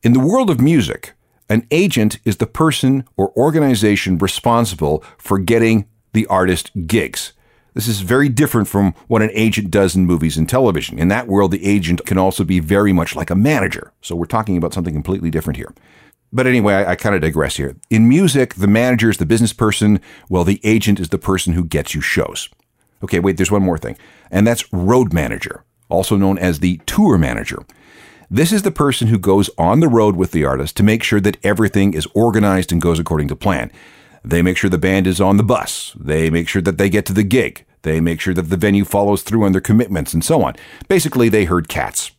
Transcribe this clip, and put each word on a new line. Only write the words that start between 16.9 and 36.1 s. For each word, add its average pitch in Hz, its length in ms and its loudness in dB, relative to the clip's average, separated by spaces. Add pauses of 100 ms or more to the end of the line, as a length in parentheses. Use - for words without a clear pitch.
I - 20 0
kinda 101 240 -2
digress 76 380 -2
here. 67 180 -6 (160)
In 113 180 4
music, 139 460 2
the 98 140 0
manager 113 420 2
is 101 60 0
the 82 100 -4
business 110 260 0
person, 107 480 2 (280)
while 90 160 0
the 98 180 0
agent 107 380 2
is 85 80 -6
the 101 100 -4
person 92 360 -2
who 87 100 0
gets 76 320 -6
you 73 40 -4
shows. - 480 -4 (540)
Okay, 95 160 -2
wait, 92 180 0
there's 90 140 0
one 101 140 2
more 87 140 0
thing. 58 180 -10 (340)
And 101 160 2
that's 117 260 -2
road 98 400 2
manager, 65 520 -6 (240)
also 95 280 0
known 98 220 2
as 85 220 -2
the 92 160 0 (100)
tour 180 320 2
manager. 60 460 -4 (680)
This 170 200 0
is 208 100 0
the 196 80 0
person 135 380 0
who 113 100 2
goes 95 400 2
on 92 220 2
the 165 80 2
road 107 260 2
with 87 160 -2
the 80 140 0
artist 67 320 -4
to 98 80 2
make 110 180 2
sure 107 160 0
that 101 260 -2
everything 101 500 0
is 78 200 -4
organized 104 560 2
and 85 100 0
goes 82 200 0
according 78 260 -2
to 73 80 -4
plan. 73 380 -4 (520)
They 82 160 0
make 90 160 2
sure 98 140 -2
the 90 80 0
band 95 300 0
is 90 120 -2
on 98 160 4
the 107 60 4
bus. - 560 -4
They 78 320 0